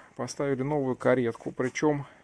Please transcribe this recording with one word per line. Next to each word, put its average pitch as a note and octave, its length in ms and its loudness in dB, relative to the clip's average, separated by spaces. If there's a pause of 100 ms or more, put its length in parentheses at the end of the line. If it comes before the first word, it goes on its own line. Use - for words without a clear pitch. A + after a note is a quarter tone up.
(160)
поставили C3 480 -2
новую C3+ 320 0
каретку, B2 560 2
причём C#3+ 540 0 (180)